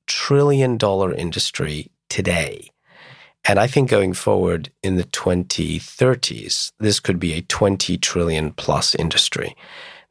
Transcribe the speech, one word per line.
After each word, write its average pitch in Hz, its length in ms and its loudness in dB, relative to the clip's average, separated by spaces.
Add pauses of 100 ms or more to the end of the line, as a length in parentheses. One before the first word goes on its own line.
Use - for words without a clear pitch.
trillion 139 720 2
dollar 98 360 2
industry 76 800 -4 (180)
today. 90 600 -2 (760)
And 98 140 4
I 107 80 6
think 135 240 2
going 98 220 4
forward 90 580 0 (140)
in 95 100 0
the 90 80 2
twenty 85 800 -2
thirties, - 1000 -2
this 107 220 0
could 90 180 -2
be 85 140 -2
a 82 100 -4
twenty 95 560 0
trillion 80 540 -2
plus - 420 -2
industry. - 600 -2 (540)